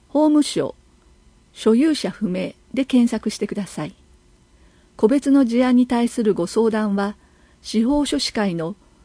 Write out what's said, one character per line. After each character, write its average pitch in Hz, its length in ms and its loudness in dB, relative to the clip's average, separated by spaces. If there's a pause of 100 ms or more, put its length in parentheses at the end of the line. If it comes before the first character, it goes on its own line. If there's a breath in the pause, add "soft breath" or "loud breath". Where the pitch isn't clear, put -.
法 302 180 2
務 302 160 4
省、 - 320 -4 (760)
所 220 220 2
有 302 200 4
者 - 160 -6
不 - 180 -6
明 185 240 -6 (200)
で 262 120 -2
検 240 220 4
索 220 220 -4
し - 80 -8
て 208 100 -4
く - 80 -8
だ 202 120 -6
さ - 180 -10
い。 190 100 -14 (1000 soft breath)
個 - 120 0
別 277 240 2
の 277 140 6
事 233 180 0
案 254 120 2
に 247 120 4
対 240 200 0
す 233 160 -4
る 202 100 2
ご 170 140 -2
相 220 220 0
談 214 260 -2
は、 202 200 -4 (460 soft breath)
司 220 220 -2
法 285 220 0
書 285 140 -2
士 - 140 -6
会 202 220 -2
の 165 200 -6 (300 soft breath)